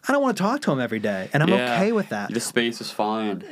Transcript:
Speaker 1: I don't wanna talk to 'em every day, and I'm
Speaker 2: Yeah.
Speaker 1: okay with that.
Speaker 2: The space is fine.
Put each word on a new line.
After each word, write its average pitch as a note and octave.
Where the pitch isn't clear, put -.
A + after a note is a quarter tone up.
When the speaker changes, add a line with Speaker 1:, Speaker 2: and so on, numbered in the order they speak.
Speaker 1:
I -
don't C#4+
wanna B3+
talk A3+
to F#3+
'em C3+
every A2+
day, G2+
and C#3+
I'm -
Speaker 2:
Yeah. B2
Speaker 1:
okay G3
with G#3+
that. G#2
Speaker 2:
The A2+
space A#2
is A#2
fine. G#2+